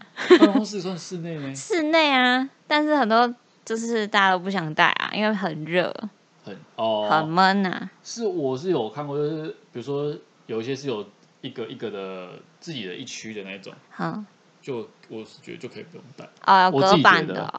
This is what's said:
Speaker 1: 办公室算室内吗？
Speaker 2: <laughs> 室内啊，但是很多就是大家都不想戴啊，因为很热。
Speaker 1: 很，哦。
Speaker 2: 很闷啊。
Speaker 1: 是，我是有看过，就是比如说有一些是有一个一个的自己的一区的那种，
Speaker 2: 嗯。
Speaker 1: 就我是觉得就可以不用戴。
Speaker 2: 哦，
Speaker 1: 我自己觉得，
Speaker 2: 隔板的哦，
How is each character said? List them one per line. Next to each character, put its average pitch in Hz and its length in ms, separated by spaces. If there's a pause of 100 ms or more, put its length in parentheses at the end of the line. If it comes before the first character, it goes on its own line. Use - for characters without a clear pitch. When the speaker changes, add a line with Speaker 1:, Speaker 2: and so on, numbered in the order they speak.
(380)
Speaker 1:
办 208 140
公 220 120
室 202 160
算 180 160
室 175 220
内 165 180
吗？ 139 160
Speaker 2:
<laughs> - 20
室 320 300
内 311 280
啊， 254 360 (200)
但 302 160
是 302 100
很 254 140
多 240 260 (300)
就 226 120
是 226 300
大 208 140
家 190 120
都 185 60
不 175 100
想 170 240
戴 170 180
啊， - 220
因 208 120
为 214 100
很 160 300
热。 170 280 (520)
Speaker 1:
很， 98 120 (200)
哦。 107 340
Speaker 2:
很 156 180
闷 190 380
啊。 185 240 (140)
Speaker 1:
是， 226 200
我 151 320
是 175 140
有 120 180
看 143 160
过， 143 120
就 147 120
是 156 200 (240)
比 120 80
如 - 20
说 143 320 (320)
有 113 140
一 113 40
些 135 120
是 135 100
有 107 180 (360)
一 131 100
个 113 160
一 - 80
个 117 160
的 95 440 (260)
自 165 120
己 110 140
的 90 80
一 131 100
区 110 300
的 101 80
那 95 160
种， - 140 (260)
Speaker 2:
嗯。 185 260 (360)
Speaker 1:
就 117 280 (200)
我 110 160
是 - 180
觉 120 100
得 117 60
就 120 100
可 107 120
以 - 20
不 - 140
用 - 80 (120)
戴。 - 80 (200)
Speaker 2:
哦， 185 280
Speaker 1:
我 139 100
自 190 120
己 156 80
觉 - 80
得， 180 60
Speaker 2:
隔 160 80
板 - 20
的 95 200
哦， - 120